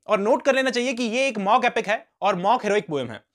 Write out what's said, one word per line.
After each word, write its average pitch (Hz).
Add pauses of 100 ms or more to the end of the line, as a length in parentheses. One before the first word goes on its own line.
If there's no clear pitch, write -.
और 202
नोट 240
कर 262
लेना 262
चाहिए 247
कि 240
ये 247
एक 220
मॉक 208
एपिक 233
है 220 (140)
और 196
मॉक 202
हीरोइक 208
पोएम 139
है। 110 (120)